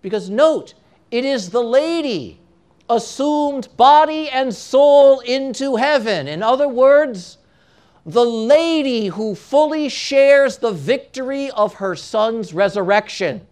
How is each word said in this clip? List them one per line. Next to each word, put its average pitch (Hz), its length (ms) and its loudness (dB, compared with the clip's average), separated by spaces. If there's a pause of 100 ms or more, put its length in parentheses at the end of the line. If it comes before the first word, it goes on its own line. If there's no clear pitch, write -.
Because 190 280 -8
note, 262 440 0 (380)
it 240 120 -2
is 247 260 -4
the 233 140 -2
lady 254 760 -2 (500)
assumed 285 880 -4
body 302 520 4
and 262 240 -4
soul 277 680 4
into 269 540 -4
heaven. 226 520 -2
In 156 160 -8
other 262 240 0
words, 262 720 2 (680)
the 226 200 0
lady 254 800 0
who 202 260 -6
fully 302 560 -2
shares 277 720 2
the 233 120 -2
victory 262 800 -6
of 208 240 -2
her 190 200 -6
son's 220 580 -4
resurrection 196 1000 -2